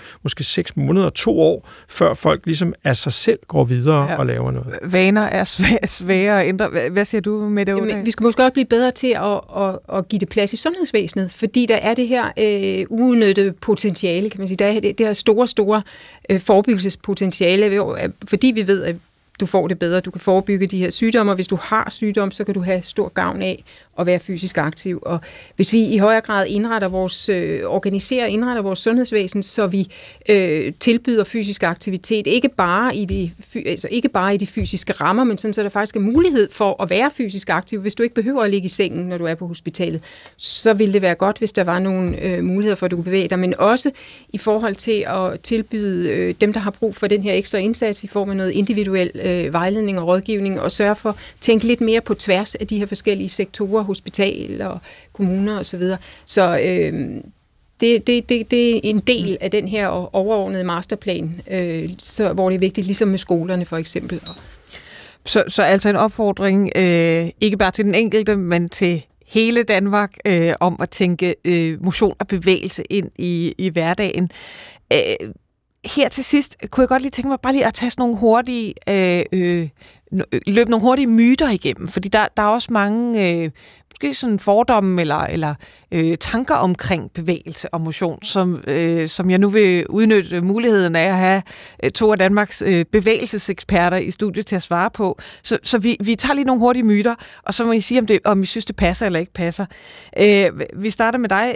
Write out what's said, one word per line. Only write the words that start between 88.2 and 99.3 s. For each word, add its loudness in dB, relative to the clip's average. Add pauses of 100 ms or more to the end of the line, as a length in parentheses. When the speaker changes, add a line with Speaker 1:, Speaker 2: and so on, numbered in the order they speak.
Speaker 2:
som, -2
øh, 0
som 0
jeg 4
nu 4
vil 4
udnytte 2
muligheden 2
af 4
at 2
have, 4 (420)
øh, 0
to 2
af 4
Danmarks, 2
øh, 2
bevægelseseksperter 0
i -4
studiet -4
til -4
at -4
svare -2
på. -4 (240)
Så, -2
så 0
vi, 0
vi 0
tager -2
lige 0
nogle 2
hurtige 2
myter, 2 (280)
og -4
så -2
må 2
I 2
sige, 0
om 0
det, 4
om 2
I 0
synes, -6
det -8
passer 0
eller 0
ikke -8